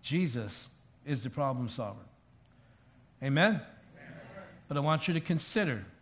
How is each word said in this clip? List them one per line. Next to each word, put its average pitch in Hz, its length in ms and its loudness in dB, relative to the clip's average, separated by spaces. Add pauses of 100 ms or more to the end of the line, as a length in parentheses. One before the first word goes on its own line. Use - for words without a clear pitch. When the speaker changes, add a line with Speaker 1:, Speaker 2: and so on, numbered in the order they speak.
Speaker 1:
Jesus 123 640 -2 (360)
is 139 180 -2
the 127 60 -4
problem 127 400 -2
solver. 101 340 -6 (1200)
Amen? 156 320 4
Speaker 2:
Amen. 143 60 -4 (1040)
Speaker 1:
But 143 100 -2
I 143 40 0
want 151 260 2
you 180 60 2
to 160 80 2
consider 160 640 2 (160)